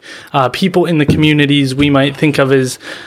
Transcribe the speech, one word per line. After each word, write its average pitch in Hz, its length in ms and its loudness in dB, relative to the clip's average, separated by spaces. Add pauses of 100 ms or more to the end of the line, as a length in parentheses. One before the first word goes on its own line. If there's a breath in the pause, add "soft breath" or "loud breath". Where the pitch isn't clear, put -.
(320 loud breath)
uh, 131 180 0
people 180 360 0
in 165 140 0
the 147 60 0
communities 143 680 2
we 143 160 0
might 139 260 0
think 151 220 0
of 135 140 2
as, 131 260 0 (300 loud breath)